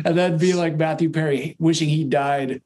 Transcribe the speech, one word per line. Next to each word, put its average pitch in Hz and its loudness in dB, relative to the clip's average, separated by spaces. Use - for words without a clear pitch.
and 160 2
then 180 2
be 180 4
like 165 0
Matthew 156 0
Perry 156 -2
wishing 160 2
he 156 2
died 139 -2